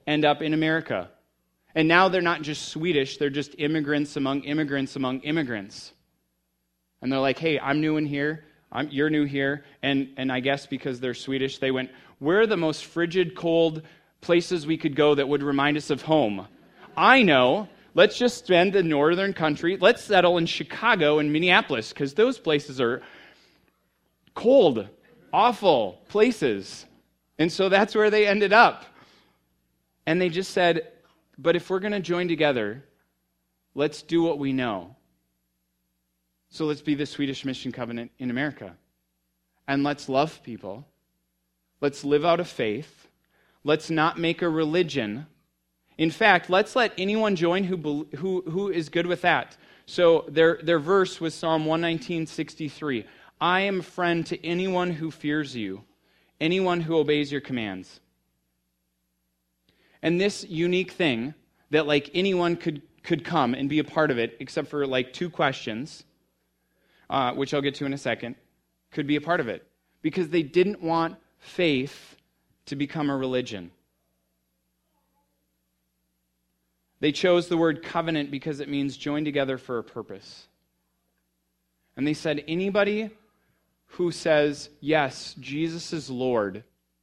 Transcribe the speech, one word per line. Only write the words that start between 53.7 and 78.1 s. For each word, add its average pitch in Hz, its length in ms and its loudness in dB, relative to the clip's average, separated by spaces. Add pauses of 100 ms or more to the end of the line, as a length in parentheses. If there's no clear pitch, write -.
friend 170 460 -2
to - 180 -10
anyone 180 460 -2
who 160 200 -6
fears 147 460 -4
you, 101 280 -8 (560)
anyone 175 420 0
who 160 160 0
obeys 147 340 0
your 139 80 -4
commands." 107 600 -8 (2000)
And 170 180 2
this 202 280 -2
unique 180 440 0
thing 135 420 -2 (360)
that, 151 160 2
like, 147 280 0
anyone 175 420 2
could, 160 240 -6 (220)
could 170 200 -2
come 139 320 0
and 135 140 -4
be 151 100 0
a 147 60 0
part 151 260 0
of 123 80 0
it, 113 220 -2
except 143 280 -6
for, 143 180 -4
like, 131 260 -2
two 180 160 -8
questions, 135 760 -4 (1080)
uh, 127 240 0
which 139 180 -4
I'll 147 80 0
get 135 160 -2
to 147 80 -8
in 139 80 -4
a 143 60 -8
second, 120 380 -6 (560)
could 147 140 -6
be 147 100 0
a 143 40 -2
part 165 200 -2
of 120 80 -4
it. 90 180 -8 (340)
Because 160 300 -4
they 170 120 0
didn't 180 400 0
want 165 340 -2 (200)
faith - 800 -4 (480)
to 143 120 -10
become 143 340 -4
a 139 60 -2
religion. 123 560 -4 (3250)
They 151 120 0
chose 175 360 2
the 170 100 -2
word 165 240 0
covenant 160 480 -4